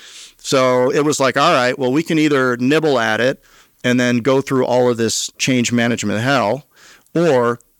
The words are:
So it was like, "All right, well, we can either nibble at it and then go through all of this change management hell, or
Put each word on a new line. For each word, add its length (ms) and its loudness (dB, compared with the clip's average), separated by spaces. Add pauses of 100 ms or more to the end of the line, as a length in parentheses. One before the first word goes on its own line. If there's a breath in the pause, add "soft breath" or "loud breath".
(380 loud breath)
So 520 0
it 140 0
was 160 -2
like, 160 0
"All 160 2
right, 260 0
well, 140 -2
we 100 0
can 160 -2
either 380 2
nibble 420 0
at 220 0
it 220 -2 (420 soft breath)
and 160 2
then 180 0
go 220 0
through 240 -2
all 240 2
of 80 0
this 400 -4
change 360 -2
management 480 -2
hell, 460 -2 (480 loud breath)
or 440 2 (220)